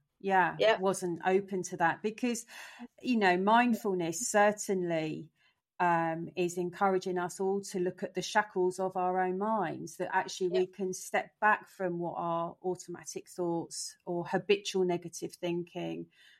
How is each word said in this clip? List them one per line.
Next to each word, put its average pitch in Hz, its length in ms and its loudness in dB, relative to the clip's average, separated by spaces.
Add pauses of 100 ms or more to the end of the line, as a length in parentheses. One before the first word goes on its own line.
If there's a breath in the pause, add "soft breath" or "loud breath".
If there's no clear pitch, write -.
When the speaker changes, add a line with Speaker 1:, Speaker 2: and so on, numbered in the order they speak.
(200)
Speaker 1:
yeah, 185 400 2
Speaker 2:
Yeah. 208 200 6
Speaker 1:
wasn't 185 460 0
open 190 380 2
to 180 140 -8
that. 165 240 2
Because, 226 440 -2 (560 loud breath)
you 247 160 0
know, 185 200 6
mindfulness 202 920 2
certainly, 175 1000 2 (500)
um, 165 580 2
is 175 200 0
encouraging 185 600 0
us 175 220 -4
all 196 200 0
to 196 200 -4
look 180 220 -2
at 190 120 -6
the 185 80 -4
shackles 185 580 0
of 185 160 -4
our 185 260 0
own 185 160 0
minds, 180 600 -2
that - 180 -4
actually 185 380 -2
Speaker 2:
Yeah. 185 80 4
Speaker 1:
we 185 60 2
can 185 260 -6
step - 460 -4
back 214 300 2
from 175 300 -4
what 170 180 -4
are 170 460 -2
automatic - 640 -8
thoughts - 800 -4
or 175 220 -4
habitual 190 580 2
negative 170 500 -4
thinking 170 760 -6 (300 soft breath)